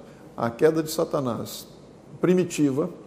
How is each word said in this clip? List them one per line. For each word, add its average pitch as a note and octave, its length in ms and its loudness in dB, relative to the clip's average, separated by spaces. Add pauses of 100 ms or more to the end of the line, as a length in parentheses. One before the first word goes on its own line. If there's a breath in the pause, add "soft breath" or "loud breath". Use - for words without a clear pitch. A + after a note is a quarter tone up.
(360 loud breath)
à A#2 140 -2
queda D#3+ 340 2
de D#3 80 -8
Satanás C3 760 -4 (540)
primitiva, D#3+ 680 2 (180)